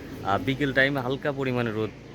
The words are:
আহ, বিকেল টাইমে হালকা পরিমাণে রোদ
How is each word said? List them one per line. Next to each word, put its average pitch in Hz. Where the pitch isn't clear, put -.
আহ, 98
বিকেল 135
টাইমে 135
হালকা 131
পরিমাণে 123
রোদ 107